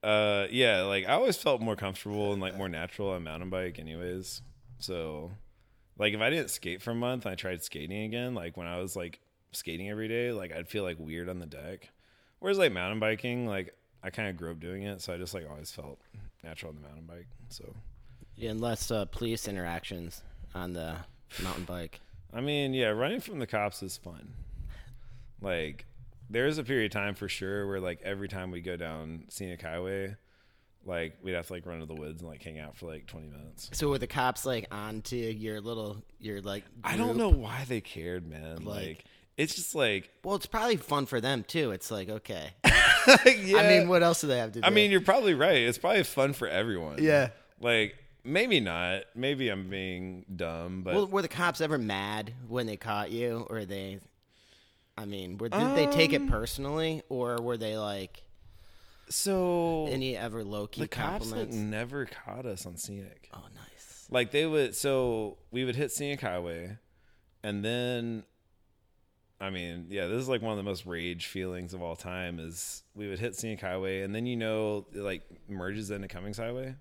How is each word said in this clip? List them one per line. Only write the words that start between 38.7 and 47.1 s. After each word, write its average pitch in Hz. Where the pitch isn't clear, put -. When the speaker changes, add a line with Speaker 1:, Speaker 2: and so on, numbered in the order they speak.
Speaker 1:
Like, 80
it's 156
just, -
like 110
Speaker 2:
Well, 196
it's 190
probably 220
fun 143
for 123
them, 123
too. 151
It's 95
like, 98
okay. 98
Speaker 1:
<laughs> -
Yeah. 202
Speaker 2:
I 208
mean, 196
what 175
else 170
do 151
they 127
have 110
to 117
do? 156
Speaker 1:
I 185
mean, 208
you're 190
probably 220
right. 156
It's 120
probably 190
fun 139
for 123
everyone. 90
Speaker 2:
Yeah. 143